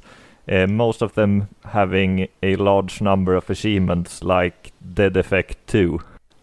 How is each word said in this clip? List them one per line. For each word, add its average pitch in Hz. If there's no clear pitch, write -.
uh, 95
most 110
of 107
them 101
having 95
a 95
large 98
number 95
of 92
achievements, 90
like 90
Dead 95
Effect -
two. 87